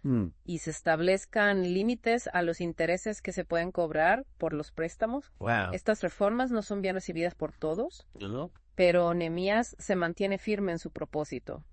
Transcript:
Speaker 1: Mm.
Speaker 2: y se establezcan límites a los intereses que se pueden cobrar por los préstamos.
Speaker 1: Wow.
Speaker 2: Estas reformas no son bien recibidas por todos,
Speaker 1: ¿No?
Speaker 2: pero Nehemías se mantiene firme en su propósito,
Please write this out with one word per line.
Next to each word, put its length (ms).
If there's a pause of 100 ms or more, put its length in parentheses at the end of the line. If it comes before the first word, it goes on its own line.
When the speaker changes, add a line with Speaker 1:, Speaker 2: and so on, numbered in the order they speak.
Speaker 1:
Mm. 240 (180)
Speaker 2:
y 140
se 120
establezcan 920
límites 720
a 100
los 180
intereses 640
que 100
se 120
pueden 280
cobrar 520 (140)
por 160
los 180
préstamos. 680
Speaker 1:
Wow. 340
Speaker 2:
Estas 300
reformas 480
no 120
son 200
bien 120
recibidas 400
por 180
todos, 540 (120)
Speaker 1:
¿No? 320 (240)
Speaker 2:
pero 400
Nehemías 640
se 180
mantiene 420
firme 340
en 60
su 120
propósito, 840